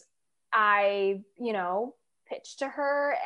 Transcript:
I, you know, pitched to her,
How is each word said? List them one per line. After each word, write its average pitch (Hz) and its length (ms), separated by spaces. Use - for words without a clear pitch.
I, 202 720
you 233 140
know, 196 400
pitched - 320
to 269 80
her, 285 480